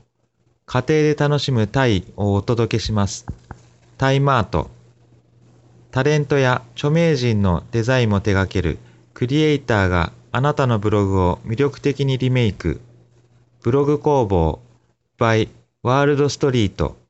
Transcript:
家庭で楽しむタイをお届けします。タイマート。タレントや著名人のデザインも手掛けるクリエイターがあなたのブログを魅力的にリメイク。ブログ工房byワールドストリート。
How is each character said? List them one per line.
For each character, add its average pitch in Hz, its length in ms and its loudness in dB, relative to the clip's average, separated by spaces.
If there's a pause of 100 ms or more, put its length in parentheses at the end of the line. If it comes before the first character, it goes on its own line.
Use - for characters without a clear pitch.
(680)
家 127 220 -4
庭 156 140 2
で 151 140 2
楽 147 240 0
し - 100 -6
む 113 160 0
タ 131 220 0
イ 98 160 0 (120)
を 101 180 0
お 101 80 0
届 117 340 -2
け - 20 0
し 107 140 -6
ま 101 160 0
す。 - 180 -14 (720)
タ 135 140 0
イ 139 80 2
マ 139 180 2
ー 104 60 0
ト。 - 300 -6 (1200)
タ 127 60 0
レ 151 160 2
ン 147 80 -2
ト 147 100 0
や 127 240 2 (140)
著 147 160 -2
名 165 260 2
人 120 240 0
の 90 300 0
デ 113 120 -2
ザ 127 160 0
イ 120 60 2
ン 110 60 2
も 101 100 2
手 101 140 0
掛 95 180 0
け 98 80 -2
る 82 160 -2 (380)
ク 127 120 -4
リ 147 160 0
エ 151 120 2
イ 135 60 -2
タ 104 260 2
ー - 20 2
が 87 240 0 (180)
あ 120 120 -2
な 147 100 2
た 147 140 0
の 117 120 2
ブ 101 120 -2
ロ 104 160 2
グ 98 160 0
を 87 240 0
魅 117 100 -6
力 139 240 -2
的 139 240 -2
に 131 140 -2
リ 127 100 -2
メ 127 160 0
イ 101 80 0
ク。 - 300 -6 (800)
ブ 117 100 -2
ロ 139 140 2
グ 147 120 0
工 143 280 0
房 82 340 0 (560)
by 113 320 0 (340)
ワ 131 200 0
ー - 20 2
ル 143 120 0
ド 143 120 0
ス - 80 -8
ト 147 140 -2
リ 120 160 2
ー - 20 0
ト。 - 300 -6 (120)